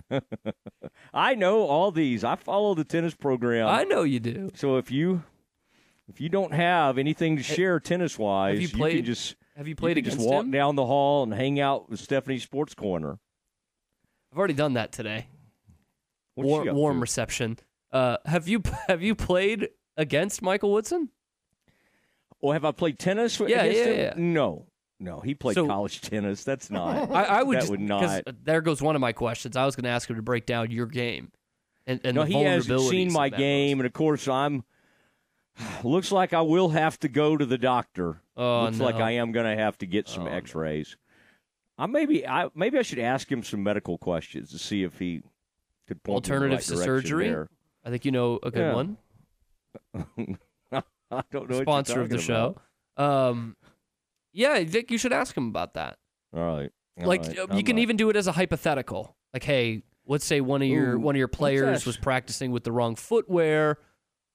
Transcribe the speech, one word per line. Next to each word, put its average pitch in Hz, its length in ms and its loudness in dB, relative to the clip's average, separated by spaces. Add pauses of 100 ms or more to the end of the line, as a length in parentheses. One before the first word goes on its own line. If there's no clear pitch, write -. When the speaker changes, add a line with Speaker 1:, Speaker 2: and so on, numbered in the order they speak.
(100)
Speaker 1:
<laughs> - 0 -
Speaker 2:
<laughs> - 1040 -10
I 208 200 2
know 214 320 4
all 160 240 4
these. 139 340 0
I 135 120 0
follow 202 380 0
the 156 100 0
tennis 165 300 -2
program. 120 520 0
Speaker 1:
I 226 180 4
know 381 180 2
you 139 180 0
do. 120 340 -6
Speaker 2:
So 135 220 0
if 123 140 -2
you, 165 320 0 (840)
if - 120 -16
you 147 80 -4
don't 180 240 -2
have 160 460 2
anything 156 380 0
to 135 60 -2
Speaker 1:
Have 151 140 -4
Speaker 2:
share 180 240 2
tennis-wise, 104 760 0
Speaker 1:
you 135 60 -2
Speaker 2:
you 180 60 -2
can - 100 -4
Speaker 1:
played, 160 280 0
Speaker 2:
just, - 300 -4 (200)
Speaker 1:
have 143 100 -12
you 156 80 -8
played 165 220 0
Speaker 2:
you 143 60 2
can - 80 -4
Speaker 1:
against 143 140 -2
Speaker 2:
just 117 60 4
walk 143 140 4
Speaker 1:
him? 262 60 -4
Speaker 2:
down 143 260 2
the 135 100 2
hall 139 360 4
and 110 120 -2
hang 135 260 0
out 139 300 -2
with 107 100 -8
Stephanie 135 380 -2
Sports 139 360 -6
Corner. 82 440 -4 (1120)
Speaker 1:
I've 139 60 -6
already 190 160 2
done 143 200 2
that 113 180 -2
today. 110 340 -6 (1080)
Speaker 2:
What 135 100 -4
you 135 60 4
Speaker 1:
War-, 151 160 2
Speaker 2:
got - 80 0
Speaker 1:
warm 143 220 2
Speaker 2:
to? 123 40 0
Speaker 1:
reception. 120 580 -4 (340)
Uh, 127 340 2
have 160 200 0
you, 208 160 0 (120)
<laughs> - 140 -10
have 170 140 0
you 214 120 2
played 196 560 0 (260)
against 156 460 0
Michael 202 300 2
Woodson? 247 380 -2 (1300)
Speaker 2:
Well, 143 120 2
have 151 120 0
I 156 80 2
played 160 260 -2
tennis 220 380 0
w-, 220 180 2
Speaker 1:
Yeah, 240 100 4
Speaker 2:
against 208 160 2
Speaker 1:
yeah, 240 60 2
Speaker 2:
him? 226 120 2
Speaker 1:
yeah. 135 180 0
Speaker 2:
No. 156 500 2 (340)
No, 87 200 -10
he 135 140 -4
played 123 200 -2
Speaker 1:
So 160 120 2
Speaker 2:
college 101 360 -2
tennis. 101 420 -4
That's 135 260 -6
not. 202 400 -2
Speaker 1:
<laughs> - 20 -8
I, 180 120 2
I 202 180 2
would 269 140 2
Speaker 2:
that 127 60 2
Speaker 1:
just, 110 80 -2
Speaker 2:
would 101 180 -4
Speaker 1:
'cause 101 380 0
Speaker 2:
not. 117 180 -14
Speaker 1:
there 156 160 2
goes 156 220 0
one 151 120 2
of 147 60 0
my 120 120 0
questions. 117 440 -6
I 127 80 2
was 139 100 0
gonna 123 140 -4
ask 120 200 -2
him 117 80 -6
to 113 60 -6
break 117 240 -2
down 117 240 -2
your 117 160 -4
game 110 460 -4 (540)
and, 127 180 -2
and 127 100 2
Speaker 2:
No, 147 100 4
Speaker 1:
the 147 40 0
Speaker 2:
he 147 160 4
hasn't 131 340 2
Speaker 1:
vulnerabilities 131 120 4
Speaker 2:
seen 185 180 2
Speaker 1:
of 170 60 0
Speaker 2:
my 143 160 2
Speaker 1:
Matt - 80 -2
Speaker 2:
game, 139 400 2
Speaker 1:
Rose. - 20 0
Speaker 2:
and 127 60 2
of 120 80 -6
course 151 340 0
I'm. 139 360 0 (920)
<sighs> 113 280 -10
Looks 170 280 0
like 185 200 2
I 165 100 4
will 165 260 4
have 156 320 0
to 156 80 0
go 151 280 4
to 143 100 2
the 123 120 2
doctor. 113 640 0 (160)
Speaker 1:
Oh, 120 280 2
Speaker 2:
Looks 113 140 -2
like 117 200 0
Speaker 1:
no. 113 60 2
Speaker 2:
I 113 80 0
am 117 200 0
gonna 113 240 0
have 110 220 0
to 101 80 -10
get 98 220 -2
some 92 160 -8
Speaker 1:
Oh, - 20 -6
no. - 60 -6
Speaker 2:
X-rays. 78 640 -6 (840)
I 139 80 -4
maybe, 294 420 0
I 147 260 -2
maybe 226 240 0
I 247 40 2
should 151 160 -8
ask 123 340 -2
him 120 100 -2
some 101 200 -6
medical 101 360 -2
questions 78 520 -6
to 78 80 -14
see 101 240 -2
if 87 160 -4
he 90 240 -4 (640)
could 98 140 -12
point 110 260 -2
me 139 80 -2
in 139 40 0
the 135 40 2
Speaker 1:
Alternatives 135 260 0
Speaker 2:
right 85 80 -2
Speaker 1:
to 87 60 0
Speaker 2:
direction 131 240 0
Speaker 1:
surgery? 170 200 0
Speaker 2:
there. 156 200 -4 (360)
Speaker 1:
I 117 60 -12
think 120 140 -4
you 139 80 0
know 120 300 2
a - 80 -6
good 120 100 -2
Speaker 2:
Yeah. 156 140 2
Speaker 1:
one. 165 220 -2 (1000)
Speaker 2:
<laughs> - 440 -10 (760)
I 127 100 -4 (100)
don't - 0 -
know 143 80 -6
what 123 100 -8
you're 127 120 -2
Speaker 1:
Sponsor 139 400 0
of 117 60 -4
the 117 100 -2
Speaker 2:
talking - 160 -4
about. 113 280 -2 (360)
Speaker 1:
show. 139 40 0
Um, 127 540 0 (760)
yeah, 247 200 2
I 208 120 2
think 208 260 -2
you 233 80 0
should 240 140 -2
ask - 240 -2
him 127 120 -2
about 87 260 -6
that. 71 240 -8 (360)
Speaker 2:
All 80 60 -4
right. 80 300 -4 (300)
All 87 60 -2
Speaker 1:
Like, 175 160 2
Speaker 2:
right. 82 160 -8
Speaker 1:
uh, 190 120 -6
Speaker 2:
I'm 196 60 0
Speaker 1:
you 208 80 0
can 226 120 2
Speaker 2:
not 233 60 4
Speaker 1:
even 233 140 0
do 220 140 4
it 208 60 2
as 202 100 0
a 185 60 2
hypothetical. 147 840 -2 (180)
Like, 131 80 -8
hey, 117 400 0 (240)
let's 143 180 -2
say 147 160 2
one 135 220 2
of 135 60 4
your, 127 280 4
Speaker 2:
Ooh, 113 40 0
Speaker 1:
one 143 160 2
of - 20 2
your 131 80 2
Speaker 2:
let's - 100 -6
Speaker 1:
players 135 420 2
Speaker 2:
ask - 80 -6
Speaker 1:
was 120 100 -2
practicing 127 560 -4
with 120 120 -2
the 120 80 -4
wrong 117 220 0
footwear, 156 840 2 (560)